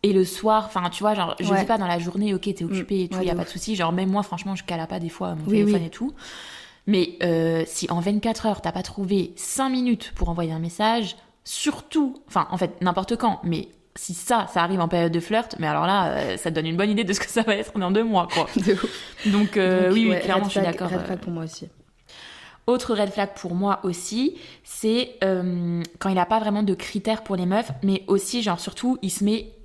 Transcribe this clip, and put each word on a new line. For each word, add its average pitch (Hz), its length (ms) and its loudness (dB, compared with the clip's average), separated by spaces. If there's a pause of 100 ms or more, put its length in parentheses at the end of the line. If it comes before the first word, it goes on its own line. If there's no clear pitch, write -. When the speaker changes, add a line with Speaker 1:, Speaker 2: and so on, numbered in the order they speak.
Speaker 1:
et 208 120 4
le 190 100 6
soir, 214 420 2
enfin, 180 220 -2
tu 185 140 -6
vois, 208 120 4
genre, 175 240 -2
je 190 120 0
Speaker 2:
Ouais. 196 100 6
Speaker 1:
dis 185 60 0
pas 226 100 2
dans 202 100 0
la 175 120 2
journée, 196 340 0
ok, 190 220 -2
t'es 170 100 -6
Speaker 2:
Mm. 165 80 -2
Speaker 1:
occupé 190 300 0
et 180 60 -2
tout, 185 100 -4
Speaker 2:
Ouais, 185 80 0
Speaker 1:
y - 20 2
a 175 40 2
Speaker 2:
de 175 40 0
Speaker 1:
pas 175 80 -2
de - 40 -8
Speaker 2:
ouf. - 40 -14
Speaker 1:
souci. 208 240 -4
Genre, 170 160 2
même 190 180 0
moi, 202 120 2
franchement, 190 340 -6
je - 80 -10
cala 165 220 -4
pas 185 140 -6
des 170 100 -6
fois 180 240 -6
mon 156 100 -6
Speaker 2:
Oui, 208 140 4
Speaker 1:
téléphone 208 240 6
Speaker 2:
oui. 165 60 -4
Speaker 1:
et - 20 -8
tout. 277 240 -6 (720)
Mais, 185 360 2
euh, 165 440 2
si - 240 -6
en 170 100 0
vingt-quatre 208 460 0
heures, 208 160 0
t'as 170 100 -2
pas 185 100 -4
trouvé 185 540 -2
cinq - 320 -2
minutes 247 460 0
pour - 160 0
envoyer 170 220 -2
un 160 60 -4
message, 208 580 0 (280)
surtout, - 680 -2 (140)
enfin, - 240 0
en 185 40 -2
fait, 175 260 -2
n'importe 190 340 0
quand, 226 260 0
mais 165 260 -2 (280)
si - 180 -8
ça, 175 380 0
ça 170 100 2
arrive 185 180 2
en 165 60 2
période 170 240 2
de 170 80 0
flirt, 220 400 -2
mais 165 80 -2
alors 151 200 0
là, 190 240 2
euh, 135 260 -2
ça - 140 -4
te 160 40 -4
donne 160 120 0
une 165 100 -2
bonne 202 140 2
idée 214 120 2
de 190 100 0
ce 202 60 0
que - 100 -4
ça 226 140 0
va 214 140 2
être 214 220 -6
dans 180 120 0
deux 220 140 4
mois, 190 280 2
quoi. 160 200 2
Speaker 2:
<laughs> - 40 -2
De 196 180 4
ouf. - 120 -2 (400)
Speaker 1:
Donc, 208 300 4
euh, 185 320 4
Speaker 2:
Donc, 190 60 6
Speaker 1:
oui, 226 100 6
oui, 214 60 6
Speaker 2:
ouais, 180 100 2
Speaker 1:
clairement, 190 240 2
Speaker 2:
red 196 60 -2
Speaker 1:
je - 20 -
suis 196 80 2
Speaker 2:
flag, 175 120 2
Speaker 1:
d'accord, 180 160 -4
Speaker 2:
red 180 120 -2
Speaker 1:
euh. 165 40 -6
Speaker 2:
flag 185 140 -4
pour 180 140 -8
moi 165 120 -6
aussi. - 240 -12 (1000)
Speaker 1:
Autre 247 260 2
red 202 160 2
flag 202 240 -2
pour 175 200 -6
moi 196 280 0
aussi, 214 540 -2 (260)
c'est, - 640 -2
euh, 175 580 0 (160)
quand 196 120 -2
il 185 80 2
a 175 80 4
pas 220 120 2
vraiment 214 240 0
de 196 120 2
critères 214 500 -4
pour 196 100 -2
les 180 120 -2
meufs, 202 260 0 (100)
mais 196 240 2
aussi, 196 360 2
genre, 202 180 0
surtout, 247 420 -2
il 190 80 -2
se - 140 0
met 214 260 0 (140)